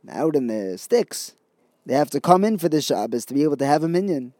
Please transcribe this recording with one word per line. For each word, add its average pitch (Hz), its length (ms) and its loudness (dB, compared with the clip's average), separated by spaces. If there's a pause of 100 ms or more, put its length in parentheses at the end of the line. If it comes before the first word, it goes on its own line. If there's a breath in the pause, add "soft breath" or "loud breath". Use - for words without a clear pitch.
out 151 280 -2
in 135 100 2
the 101 320 -4
sticks, - 560 -2 (540)
they 127 80 0
have 143 160 2
to 143 100 -2
come 180 220 6
in 214 160 0
for 165 100 0
the 151 140 0
Shabbos 113 420 -2
to - 80 -12
be 139 80 2
able 147 160 2
to 139 80 0
have 147 160 4
a 165 60 -2
minyan 165 520 -2